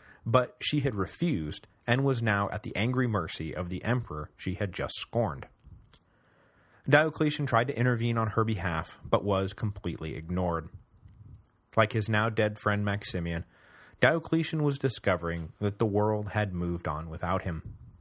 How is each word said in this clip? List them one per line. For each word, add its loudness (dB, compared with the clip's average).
but 2
she 2
had 0
refused -2
and 4
was 2
now 2
at -6
the -8
angry 0
mercy -4
of -4
the -6
emperor -4
she -6
had -4
just -6
scorned. -4
Diocletian 4
tried 2
to -4
intervene 2
on 0
her 2
behalf, -2
but 2
was 0
completely -6
ignored. -2
Like 4
his 0
now 2
dead 0
friend 2
Maximian, -2
Diocletian 2
was 2
discovering 0
that 0
the 4
world 2
had 0
moved -2
on -4
without -2
him. -6